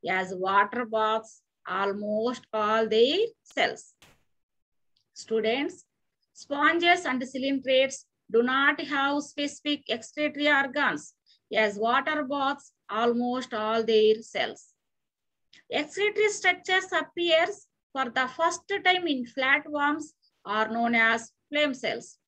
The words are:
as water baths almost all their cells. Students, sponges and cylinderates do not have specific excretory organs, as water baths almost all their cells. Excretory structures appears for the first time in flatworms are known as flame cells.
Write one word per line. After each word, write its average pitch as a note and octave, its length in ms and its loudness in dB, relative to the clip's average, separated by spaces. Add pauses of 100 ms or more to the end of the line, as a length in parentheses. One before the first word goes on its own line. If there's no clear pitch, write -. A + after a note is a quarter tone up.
as F#3 260 -2
water G3+ 500 2
baths A3 580 -2 (240)
almost G#3 760 -4 (100)
all A3 360 0
their A#3+ 300 4 (240)
cells. - 520 -4 (1200)
Students, A3+ 680 -2 (480)
sponges E4+ 720 2
and C4 220 -2
cylinderates C4+ 800 0 (240)
do A3+ 120 2
not C#4 380 2
have C#4+ 420 0
specific D4 680 -6
excretory D4 600 -2
organs, C#4 680 0 (380)
as G#3 260 0
water C4+ 460 0
baths C4+ 480 -4 (160)
almost A#3+ 640 -2
all A3 320 0
their A3 380 4
cells. - 520 -8 (1000)
Excretory G4+ 560 0
structures F#4 640 -2
appears E4+ 760 0 (260)
for C4 180 -4
the C4 260 -2
first E4+ 260 0 (220)
time F4+ 220 2
in C4 180 -2
flatworms D4 800 -2 (400)
are G#3+ 240 0
known A#3 260 0
as A3+ 360 2 (180)
flame D4 260 0
cells. - 540 -8